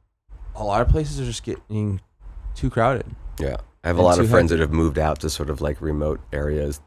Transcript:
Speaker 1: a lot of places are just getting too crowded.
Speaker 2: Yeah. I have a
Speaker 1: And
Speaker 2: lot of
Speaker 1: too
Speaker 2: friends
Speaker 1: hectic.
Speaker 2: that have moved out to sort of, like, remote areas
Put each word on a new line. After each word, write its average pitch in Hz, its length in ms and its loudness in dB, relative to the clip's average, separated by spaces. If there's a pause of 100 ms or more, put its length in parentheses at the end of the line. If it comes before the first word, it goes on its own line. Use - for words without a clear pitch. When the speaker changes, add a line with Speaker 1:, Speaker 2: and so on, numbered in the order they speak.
(560)
Speaker 1:
a 110 80 -8
lot 104 180 0
of 123 80 2
places 147 300 2
are 131 60 -4
just 117 180 -6
getting 107 580 -4 (540)
too 135 160 -2
crowded. 120 340 2 (340)
Speaker 2:
Yeah. 67 180 -4 (260)
I 80 40 -2
have 85 100 2
a - 20 0
Speaker 1:
And 92 80 8
Speaker 2:
lot 87 120 6
of 113 60 6
Speaker 1:
too 113 60 2
Speaker 2:
friends 85 200 6
Speaker 1:
hectic. 85 60 2
Speaker 2:
that - 20 2 (120)
have - 20 -2
moved 80 240 2
out 76 220 0
to 80 100 -4
sort 76 220 -6
of, 71 100 -4
like, 73 200 -4
remote 76 380 -2 (140)
areas 73 540 -4